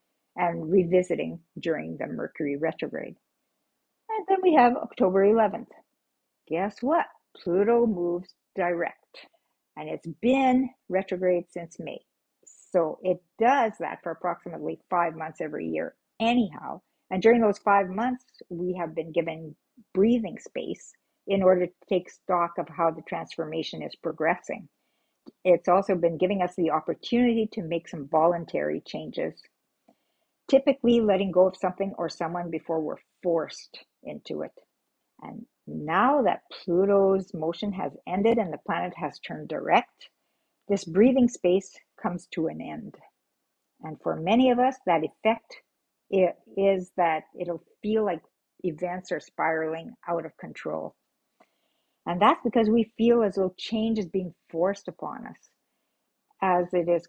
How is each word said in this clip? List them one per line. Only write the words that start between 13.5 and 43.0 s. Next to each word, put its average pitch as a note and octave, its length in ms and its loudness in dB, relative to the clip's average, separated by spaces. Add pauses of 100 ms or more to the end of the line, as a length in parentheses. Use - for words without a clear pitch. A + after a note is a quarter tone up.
that - 240 -8
for E3+ 80 -6
approximately D#3+ 680 -8 (100)
five E3+ 260 0
months D#3+ 260 -10
every D#3 260 -8
year D#3+ 280 -6 (240)
anyhow. G3+ 600 -2 (300)
And F#3 100 -2
during A3+ 200 6
those G#3 180 4
five G3+ 300 4
months, A#3+ 360 -6 (240)
we F3+ 300 -4
have D#3+ 160 -6
been E3 180 -6
given D#3+ 420 -4 (380)
breathing A3 460 2
space - 540 -10 (340)
in G3 160 2
order F3+ 240 4
to F3+ 60 -10 (160)
take F3+ 200 -2
stock F3 480 -2
of E3+ 120 -6
how E3 220 0
the D#3+ 120 -8
transformation E3 760 -8
is - 140 -10
progressing. E3 760 -4 (760)
It's F3 240 4
also F#3+ 260 4
been E3+ 220 0
giving F#3+ 240 0
us F3+ 140 -2
the D#3+ 160 0
opportunity A3+ 840 0
to G#3+ 100 -8
make E3 240 -6
some D3 220 -10
voluntary D#3+ 760 0
changes. D#3+ 560 -8 (1080)
Typically C4 520 4
letting G3 300 2
go F3+ 160 6
of F#3 100 -4
something G3 400 -4
or E3 120 -4
someone F3 400 -8
before D#3+ 320 -4
we're D3 160 -6 (260)
forced E3 560 -4 (240)
into D3+ 400 -10
it. - 80 -12 (720)
And - 240 -16 (220)
now F3+ 560 0
that - 180 0 (100)
Pluto's F#3+ 840 2
motion E3+ 400 -4
has D3 200 -6 (140)
ended G3+ 320 2
and F3+ 140 -2
the C#3+ 120 -8
planet F3 320 -4
has D#3 220 -8
turned D#3 300 -12
direct, D#3+ 600 -2 (580)
this G3+ 180 -2
breathing A#3+ 440 4
space F#3 480 0 (240)
comes F3 320 -6
to D#3+ 140 -2
an D#3 140 -8
end. - 340 -14 (840)